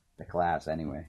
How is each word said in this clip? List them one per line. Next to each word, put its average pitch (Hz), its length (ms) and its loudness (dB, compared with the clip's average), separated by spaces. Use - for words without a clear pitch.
the 78 80 -10
class 85 420 2
anyway. 78 400 -2